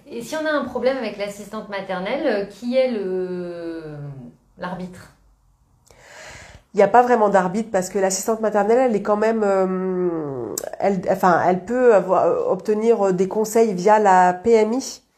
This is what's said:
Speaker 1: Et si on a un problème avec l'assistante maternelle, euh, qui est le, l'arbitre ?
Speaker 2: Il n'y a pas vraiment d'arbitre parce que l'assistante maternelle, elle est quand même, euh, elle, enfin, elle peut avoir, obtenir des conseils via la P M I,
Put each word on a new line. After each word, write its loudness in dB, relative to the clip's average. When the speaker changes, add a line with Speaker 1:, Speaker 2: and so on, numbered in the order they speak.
Speaker 1:
Et -12
si -10
on -4
a -2
un -2
problème -2
avec -8
l'assistante -10
maternelle, -6
euh, -2
qui -6
est 2
le, -6
l'arbitre ? -12
Speaker 2:
Il -2
n'y 6
a 6
pas 8
vraiment 4
d'arbitre 0
parce -2
que -4
l'assistante -2
maternelle, 2
elle 2
est -4
quand 0
même, 0
euh, -2
elle, -2
enfin, 2
elle 0
peut 4
avoir, 2
obtenir 0
des 0
conseils 0
via 4
la 6
P 0
M 4
I, -6